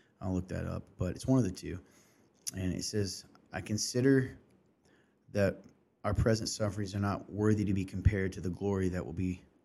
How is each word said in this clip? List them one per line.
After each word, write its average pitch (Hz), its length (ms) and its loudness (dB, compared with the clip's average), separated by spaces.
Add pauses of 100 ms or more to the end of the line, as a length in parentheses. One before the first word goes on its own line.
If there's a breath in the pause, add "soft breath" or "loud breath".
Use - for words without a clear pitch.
(220 soft breath)
I'll 95 120 -2
look 90 160 -2
that 87 160 -6
up, 90 180 -8 (140)
but 90 180 -2
it's - 120 -8
one 131 120 6
of 113 60 4
the 92 60 -2
two. 85 280 -10 (760 soft breath)
And 92 180 -2
it - 100 -4
says, 101 420 -4 (280)
"I 92 80 -4
consider 123 760 2 (960 soft breath)
that 98 280 4 (420)
our 104 100 0
present 110 360 2
sufferings 101 440 -4
are 101 60 -4
not 101 320 -2
worthy 107 340 4
to 101 80 2
be 95 100 0
compared 95 500 2
to 90 80 -10
the 92 80 -4
glory 95 400 0
that 87 160 -2
will 65 80 -8
be 90 280 -2 (240)